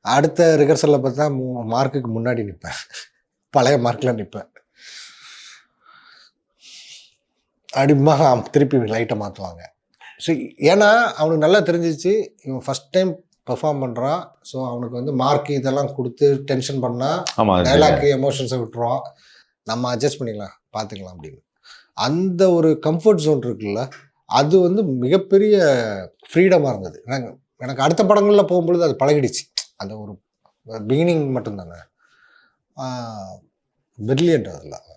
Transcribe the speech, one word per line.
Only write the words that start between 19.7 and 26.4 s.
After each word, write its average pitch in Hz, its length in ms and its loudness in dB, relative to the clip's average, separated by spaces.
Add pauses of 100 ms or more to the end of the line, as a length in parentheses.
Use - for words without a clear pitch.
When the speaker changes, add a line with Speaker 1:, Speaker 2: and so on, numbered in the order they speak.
Speaker 1:
அட்ஜஸ்ட் 139 240 -4
பண்ணிக்கலாம், 104 340 -10 (240)
பார்த்துக்கலாம்" 101 420 -12
அப்படின்னு. 78 240 -20 (500)
அந்த 180 580 0
ஒரு 160 340 4
கம்ஃபர்ட் 170 300 2
ஜோன் 151 240 0
இருக்குல்ல, 110 500 -6 (360)
அது 151 340 4
வந்து 185 240 2
மிகப்பெரிய 190 760 2 (720)
ஃப்ரீடமா 170 360 4